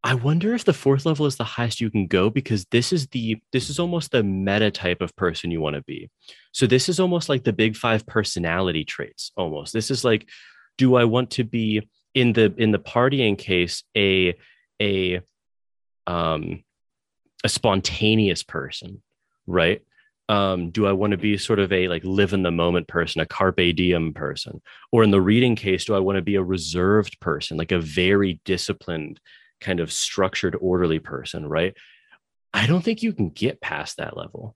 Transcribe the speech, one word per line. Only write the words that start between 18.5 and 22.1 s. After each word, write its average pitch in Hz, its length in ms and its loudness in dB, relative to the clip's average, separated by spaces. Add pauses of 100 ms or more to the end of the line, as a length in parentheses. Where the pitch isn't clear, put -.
right? 87 360 0 (460)
Um, 95 420 0
do 104 160 0
I 98 60 2
wanna 101 240 0
be 104 220 0
sort 107 220 0
of 95 120 0
a, 92 160 2
like, 85 160 -4
live 95 280 2